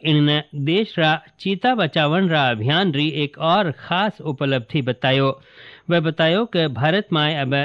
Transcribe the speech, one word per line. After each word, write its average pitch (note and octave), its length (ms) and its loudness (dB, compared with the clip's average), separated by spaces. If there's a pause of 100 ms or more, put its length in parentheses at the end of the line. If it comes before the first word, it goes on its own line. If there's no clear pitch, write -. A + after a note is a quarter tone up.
इनने D3+ 360 2 (140)
देश D#3+ 440 -2
रा D#3 140 2 (260)
चीता G3 360 -2
बचावन E3+ 540 2
रा C#3+ 200 2
अभियान D3 440 0
री D3 140 0 (100)
एक D3 220 -4
और E3+ 380 0
खास F#3 460 -4
उपलब्धि C#3 580 -2
बतायो। C3+ 480 0 (600)
वह E3+ 100 2
बतायो E3 480 0
कि D#3+ 260 0
भारत D#3+ 400 0
में D3+ 240 0
अब C3+ 280 -2